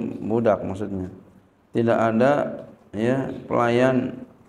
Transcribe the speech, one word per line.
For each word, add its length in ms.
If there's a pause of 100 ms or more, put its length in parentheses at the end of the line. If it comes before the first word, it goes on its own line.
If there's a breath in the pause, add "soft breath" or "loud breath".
(220)
budak 400
maksudnya. 480 (640)
Tidak 240
ada, 640 (320)
ya, 400 (160)
pelayan 720 (260)